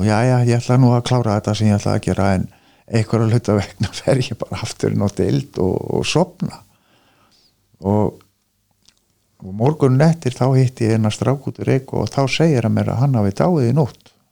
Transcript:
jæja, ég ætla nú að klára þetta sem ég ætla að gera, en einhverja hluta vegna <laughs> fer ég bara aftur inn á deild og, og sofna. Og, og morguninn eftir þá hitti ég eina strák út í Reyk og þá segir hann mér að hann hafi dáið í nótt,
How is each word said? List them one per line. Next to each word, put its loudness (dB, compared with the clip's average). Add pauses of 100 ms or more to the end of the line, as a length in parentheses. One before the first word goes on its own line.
jæja, 2
ég 2
ætla 2
nú 6
að 0
klára 0
þetta -2
sem 2
ég 4
ætla -2
að -2
gera, 0
en -2 (400)
einhverja 0
hluta 0
vegna -4
<laughs> -14
fer 2
ég -6
bara -8
aftur -4
inn 0
á 0
deild -2
og, 0 (120)
og -2
sofna. -4 (1200)
Og, 0 (1200)
og -14
morguninn 2
eftir 0
þá 0
hitti 2
ég 2
eina 2
strák -2
út -10
í -10
Reyk -2
og -2
þá -2
segir 0
hann 0
mér 0
að -2
hann 2
hafi 0
dáið 0
í 0
nótt, -4 (200)